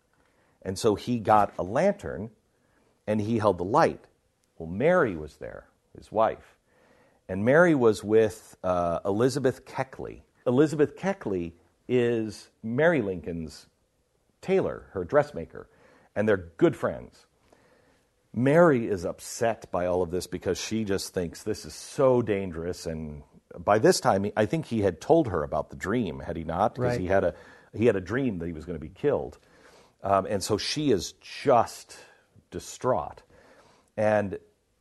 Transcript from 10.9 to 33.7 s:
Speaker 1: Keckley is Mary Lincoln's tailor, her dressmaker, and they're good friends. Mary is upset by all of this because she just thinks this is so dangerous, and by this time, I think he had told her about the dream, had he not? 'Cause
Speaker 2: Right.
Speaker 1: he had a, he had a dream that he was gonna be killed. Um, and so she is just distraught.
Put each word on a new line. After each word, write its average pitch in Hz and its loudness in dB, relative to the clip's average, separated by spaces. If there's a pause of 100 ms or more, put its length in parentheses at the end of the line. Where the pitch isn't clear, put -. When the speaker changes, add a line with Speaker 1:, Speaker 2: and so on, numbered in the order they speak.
Speaker 1:
Keckley 98 -4 (340)
is 120 -2 (120)
Mary 139 2
Lincoln's 85 -8 (760)
tailor, 123 -2
her 92 -4
dressmaker, 87 -2 (480)
and 104 0
they're 90 0
good 165 4
friends. - -8 (1080)
Mary 135 4
is 90 -2
upset - -4
by 90 -2
all 90 2
of 85 -4
this 90 -4
because 90 -4
she 110 -4
just 98 -4
thinks 85 -6
this 107 -6
is 78 -14
so 131 2
dangerous, 92 -4
and 78 -8 (340)
by 101 4
this 170 4
time, 101 2
I 107 2
think 160 -2
he 113 -2
had 92 0
told 156 4
her 87 -2
about 73 -4
the 71 -16
dream, 87 -4
had 78 -8
he 82 -8
not? 90 0
'Cause 123 -4
Speaker 2:
Right. 123 -2
Speaker 1:
he 90 -4
had 95 4
a, 85 -2 (380)
he 107 0
had 110 6
a 95 -4
dream 107 -4
that 85 -6
he 87 -8
was 76 -14
gonna 85 -8
be 73 -12
killed. 90 -2 (640)
Um, 98 2
and 98 -4
so 107 0
she 147 -2
is 92 0
just - 0 (540)
distraught. 98 -4 (720)